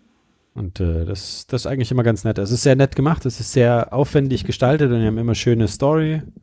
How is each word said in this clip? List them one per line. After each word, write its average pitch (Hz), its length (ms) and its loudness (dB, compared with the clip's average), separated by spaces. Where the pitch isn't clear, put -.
Und, 95 280 -8
äh, 82 240 -2
das, - 420 -10
das 123 140 -4
ist - 40 -8
eigentlich 131 260 -4
immer 123 120 0
ganz 113 220 2
nett. 110 120 -2
Es 101 140 -2
ist 120 120 0
sehr 131 120 6
nett 139 220 2
gemacht, 151 280 0
es 123 140 -6
ist - 140 -8
sehr 120 400 2
aufwendig 135 500 0
gestaltet 139 480 0
und 117 80 2
die 110 80 2
haben 110 100 0
immer 117 160 0
schöne 113 360 2
Story. 156 520 0